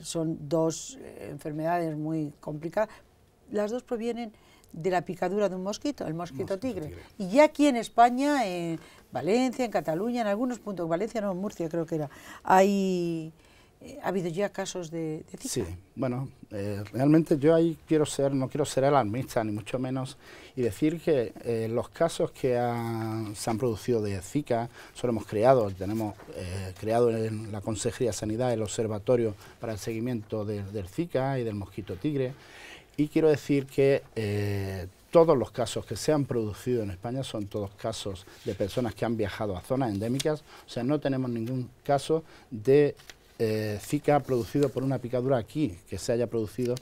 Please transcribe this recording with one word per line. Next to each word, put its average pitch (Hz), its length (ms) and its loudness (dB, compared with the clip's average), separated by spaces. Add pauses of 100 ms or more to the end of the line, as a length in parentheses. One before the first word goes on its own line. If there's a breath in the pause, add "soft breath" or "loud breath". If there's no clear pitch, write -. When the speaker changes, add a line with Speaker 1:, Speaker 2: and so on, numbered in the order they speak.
Speaker 1:
son 160 480 -4
dos, 160 520 0
eh, - 300 -14
enfermedades 156 640 -2
muy 151 440 -4
complicadas. 160 480 -4 (640 loud breath)
Las 208 220 -2
dos 247 100 -4
provienen 233 500 -6 (400 soft breath)
de 165 180 -2
la 180 120 2
picadura 190 460 0
de 180 80 -6
un 185 60 -6
mosquito, 208 440 -4
el 156 80 -4
mosquito 170 400 -6
Speaker 2:
Mosquito 190 60 -4
Speaker 1:
tigre. 190 260 -4
Speaker 2:
tigre. 87 160 -14 (160 loud breath)
Speaker 1:
Y 190 100 -4
ya 269 160 8
aquí 294 220 4
en 262 100 4
España, 247 720 4
en 170 320 -2 (340 loud breath)
Valencia, 226 520 2
en 220 60 -2
Cataluña, 196 520 0
en 214 60 0
algunos 233 320 0
puntos, 175 280 -4
Valencia 214 320 0
no, 202 120 0
en 175 60 -4
Murcia 185 300 -4
creo 165 180 -2
que 165 100 -4
era, 151 140 -2 (320 loud breath)
hay, 185 880 4 (480 soft breath)
eh, - 220 -16
ha - 60 -2
habido 180 200 -2
ya 190 220 -2
casos 185 400 -8
de, 160 400 -4
de - 80 -16
Zika. 269 100 -10
Speaker 2:
Sí, 113 160 -2 (300)
bueno, 127 340 -2 (220)
eh, 101 320 -6 (100)
realmente 151 460 4
yo 151 160 6
ahí 165 240 2 (100)
quiero 156 160 4
ser, 139 300 0
no 131 140 0
quiero 143 180 -2
ser 131 180 0
alarmista, 131 600 2
ni 107 80 -2
mucho 107 260 -6
menos, 131 400 -6 (380 loud breath)
y 131 60 -2
decir 156 380 0
que, 135 320 2 (120)
eh, 113 260 0
los 117 180 -2
casos 165 440 0
que 123 260 0
han, 113 760 -2
se - 140 -6
han 113 100 0
producido 117 440 0
de 98 180 -2
Zika, 123 480 -2 (260 loud breath)
solo 123 180 -2
hemos 107 140 -4
creado, 110 440 6
tenemos, 101 440 -4 (200)
eh, 92 440 -8
creado 113 380 4
en 110 340 -4
la 104 120 -8
Consejería 110 480 -2
de 101 60 -2
Sanidad 113 360 0
el 110 80 0
Observatorio 110 760 0 (240 loud breath)
para 113 140 -6
el 104 60 -8
Seguimiento 113 640 -4
de, 104 200 -4
del 98 240 -6
Zika 135 500 -2
y 120 60 -2
del 110 100 -4
Mosquito 104 420 -8
Tigre, 135 380 -2 (640 loud breath)
y 151 100 2
quiero 156 200 6
decir 139 380 4
que, 139 360 4 (120)
eh, 101 720 -2 (240)
todos 165 260 8
los 110 140 0
casos 113 340 -4
que 113 120 -8
se - 160 0
han 143 120 2
producido 117 580 -2
en 101 80 -4
España 120 320 -6
son 110 240 -6
todos 101 260 -6
casos 104 540 -8 (200 loud breath)
de 110 80 -2
personas 107 400 -2
que - 100 -4
han 113 140 -2
viajado 104 380 -2
a 90 40 -8
zonas 131 320 -2
endémicas, 131 500 -2 (240 loud breath)
o - 40 -20
sea, 120 120 -6
no 147 160 0
tenemos 131 320 -2
ningún 120 380 -4 (160)
caso 156 400 0 (260 loud breath)
de, 135 440 6 (440)
eh, 107 440 0
Zika 147 380 4
producido 131 500 0
por 123 120 -2
una 135 160 0
picadura 127 380 0
aquí, 113 400 -2 (140)
que 98 80 -6
se 120 140 -2
haya 120 140 2
producido 117 560 -2